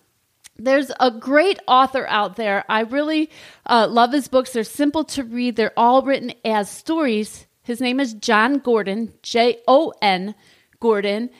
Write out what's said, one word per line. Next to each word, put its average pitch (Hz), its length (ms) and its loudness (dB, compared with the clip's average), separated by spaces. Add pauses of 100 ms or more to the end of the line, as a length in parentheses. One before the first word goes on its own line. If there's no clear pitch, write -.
(580)
There's 262 420 0
a 254 120 4
great 294 540 0
author 254 420 2
out 208 280 -2
there. 202 320 -2
I 214 140 0
really, 302 480 -2 (360)
uh, 226 240 4
love 233 220 4
his 277 160 -2
books. 254 240 0
They're 226 140 -4
simple 294 400 -2
to 277 180 -8
read. 240 320 -4
They're 220 220 0
all 247 240 4
written 247 320 -2 (100)
as 214 260 -2
stories. 254 800 -4 (160)
His 240 160 -8
name 254 220 -2
is 233 120 -4
Jon 226 440 0
Gordon, 220 560 -2 (100)
J 233 420 0
O 277 360 4
N 196 340 -2 (460)
Gordon. 214 480 0 (100)